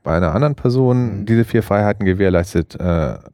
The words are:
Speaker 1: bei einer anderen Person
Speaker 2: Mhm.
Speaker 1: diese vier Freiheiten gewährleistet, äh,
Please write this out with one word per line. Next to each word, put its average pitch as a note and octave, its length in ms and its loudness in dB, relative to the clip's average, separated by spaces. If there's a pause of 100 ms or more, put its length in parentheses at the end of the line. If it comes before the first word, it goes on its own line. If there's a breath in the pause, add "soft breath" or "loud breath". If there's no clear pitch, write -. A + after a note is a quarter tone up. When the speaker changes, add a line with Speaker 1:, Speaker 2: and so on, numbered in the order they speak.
Speaker 1:
bei D#2+ 140 0
einer E2+ 160 0
anderen C#3+ 220 0
Person B2 640 0
Speaker 2:
Mhm. G#2 60 -8
Speaker 1:
diese A2+ 200 2
vier A2 180 0
Freiheiten G#2 420 0
gewährleistet, F2+ 720 0
äh, D#2+ 420 -2 (160)